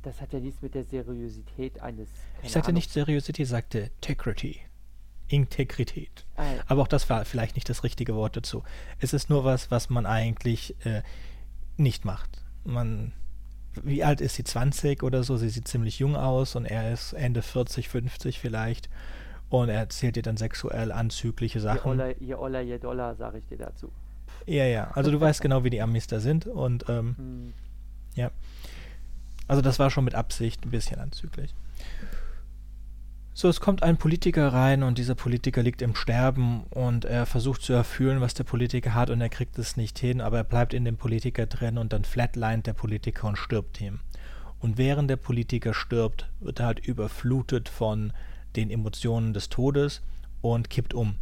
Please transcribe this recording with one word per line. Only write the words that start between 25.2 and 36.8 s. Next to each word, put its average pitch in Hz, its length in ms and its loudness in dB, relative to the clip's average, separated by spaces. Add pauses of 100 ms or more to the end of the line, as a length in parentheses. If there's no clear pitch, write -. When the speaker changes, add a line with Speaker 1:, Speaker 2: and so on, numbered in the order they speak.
Speaker 2:
genau, 135 240 4
wie 123 40 4
die 113 120 0
Amis 117 260 2
da 113 140 0
sind 151 260 2
und, 127 400 0
ähm, 120 300 0
Speaker 1:
Hm. 123 360 -10 (640)
Speaker 2:
ja. 123 160 0 (1160)
Also 139 160 6
das 131 160 4
war 135 100 8
schon 135 140 2
mit 123 100 2
Absicht - 500 -2
ein 120 60 -4
bisschen 117 300 0
anzüglich. - 560 -4 (1800)
So, - 160 6
es 165 100 4
kommt 196 220 4
ein 165 160 8
Politiker 156 560 4
rein 135 300 6
und 123 160 2
dieser 123 160 0
Politiker 120 480 2
liegt 123 180 2
im 117 140 2
Sterben 123 760 2
und 123 360 0